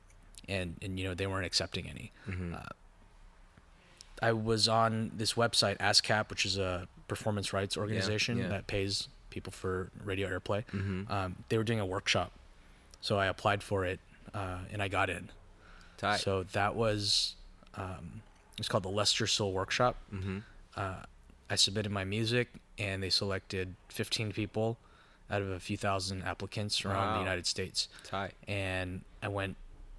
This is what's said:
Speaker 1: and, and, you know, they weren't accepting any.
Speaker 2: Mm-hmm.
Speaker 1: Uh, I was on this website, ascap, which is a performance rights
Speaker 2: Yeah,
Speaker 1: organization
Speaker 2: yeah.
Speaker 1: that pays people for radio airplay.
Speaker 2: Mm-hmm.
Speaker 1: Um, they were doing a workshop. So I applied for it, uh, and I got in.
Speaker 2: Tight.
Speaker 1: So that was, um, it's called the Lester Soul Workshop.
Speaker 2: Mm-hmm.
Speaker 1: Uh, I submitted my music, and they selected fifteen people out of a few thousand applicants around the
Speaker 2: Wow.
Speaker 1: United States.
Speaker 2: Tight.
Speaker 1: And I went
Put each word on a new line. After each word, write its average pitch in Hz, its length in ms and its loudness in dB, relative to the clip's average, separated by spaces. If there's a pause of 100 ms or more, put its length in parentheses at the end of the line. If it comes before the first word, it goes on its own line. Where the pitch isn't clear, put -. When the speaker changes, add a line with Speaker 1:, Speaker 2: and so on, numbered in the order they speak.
(480)
Speaker 1:
and, 92 340 -2
and, 95 160 -4
you 95 80 -2
know, 92 80 -2
they 98 140 -2
weren't 95 180 -2
accepting 85 420 -2
any. - 220 -12 (180)
Speaker 2:
Mm-hmm. 90 260 -4
Speaker 1:
Uh, - 40 -8 (1600)
I 113 120 6
was 110 360 2
on 113 460 4
this 107 200 0
website, 113 440 4
ascap, 107 520 4
which - 140 -2
is 98 140 0
a 90 300 0 (200)
performance 104 440 -2
rights 101 240 0
Speaker 2:
Yeah, 92 60 -2
Speaker 1:
organization 107 560 2
Speaker 2:
yeah. 92 100 0
Speaker 1:
that 95 180 -2
pays 98 420 0 (220)
people - 220 -8
for 92 380 -4 (140)
radio 95 240 -2
airplay. 101 380 -2
Speaker 2:
Mm-hmm. 98 460 -2
Speaker 1:
Um, 95 240 0 (120)
they 117 100 4
were 110 60 4
doing 113 160 2
a 98 60 0
workshop. 92 460 0 (680)
So 104 180 0
I 98 80 4
applied 101 360 2
for 95 220 0
it, 92 140 -2 (360)
uh, 92 240 -4 (140)
and 101 100 -2
I 98 60 0
got 95 220 4
in. 87 200 -6 (640)
Speaker 2:
Tight. 101 240 4
Speaker 1:
So 95 320 2
that 101 240 2
was, 107 580 2 (400)
um, 92 480 -8 (360)
it's 113 100 -2
called 110 160 4
the 98 60 -4
Lester 104 360 4
Soul 98 260 2
Workshop. 98 440 2 (180)
Speaker 2:
Mm-hmm. 95 240 -4 (380)
Speaker 1:
Uh, 95 260 -4 (480)
I 101 60 0
submitted 104 340 2
my 98 140 0
music, 113 440 2 (300)
and 98 240 -4
they 92 80 -2
selected 95 640 0 (140)
fifteen 107 440 -2
people 107 460 0 (520)
out 101 120 2
of 98 80 -4
a 92 100 -4
few 104 160 -4
thousand 95 460 0
applicants 98 640 -2
around 98 300 2
the - 0 -
Speaker 2:
Wow. 104 60 0
Speaker 1:
United 92 260 0
States. - 420 -2 (160)
Speaker 2:
Tight. 98 300 -4 (120)
Speaker 1:
And 92 560 -2 (200)
I 101 60 -4
went 98 280 -2 (420)